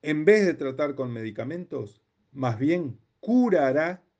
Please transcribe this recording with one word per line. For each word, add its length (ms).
En 220
vez 220
de 80
tratar 400
con 180
medicamentos, 880
más 280
bien 420
curará 840